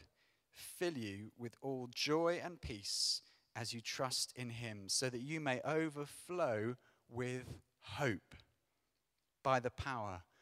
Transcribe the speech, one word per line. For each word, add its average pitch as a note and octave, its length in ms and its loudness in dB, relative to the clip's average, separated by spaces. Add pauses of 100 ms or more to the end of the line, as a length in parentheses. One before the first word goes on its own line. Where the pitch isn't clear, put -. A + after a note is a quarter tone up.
(540)
fill - 440 -2
you G#2 400 -4
with A#2+ 220 -8
all C3 340 -4
joy E3 480 4
and E3 200 -8
peace - 600 0 (320)
as A#2 200 -4
you A#2 80 -6
trust - 560 0
in B2 140 -4
him, A2 360 -6
so B2+ 220 4
that B2 100 -4
you D3+ 220 -2
may C3 240 2
overflow D3 1120 0 (320)
with B2 500 -4 (220)
hope A2 520 0 (1120)
by C3 160 8
the A#2+ 100 0
power G#2+ 540 -4 (180)